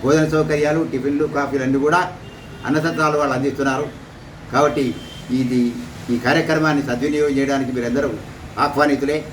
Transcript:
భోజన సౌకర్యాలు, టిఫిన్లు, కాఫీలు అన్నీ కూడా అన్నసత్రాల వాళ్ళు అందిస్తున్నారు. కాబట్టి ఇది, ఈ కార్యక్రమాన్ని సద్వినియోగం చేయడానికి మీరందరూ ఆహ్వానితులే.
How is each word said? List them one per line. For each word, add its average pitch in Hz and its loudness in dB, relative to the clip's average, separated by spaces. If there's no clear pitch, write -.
భోజన 151 6
సౌకర్యాలు, 151 2
టిఫిన్లు, 143 0
కాఫీలు 139 -2
అన్నీ 135 2
కూడా 156 4
అన్నసత్రాల 151 2
వాళ్ళు 143 2
అందిస్తున్నారు. 135 0
కాబట్టి 143 2
ఇది, 123 2
ఈ 120 2
కార్యక్రమాన్ని 156 2
సద్వినియోగం 143 0
చేయడానికి 135 0
మీరందరూ 127 0
ఆహ్వానితులే. 143 2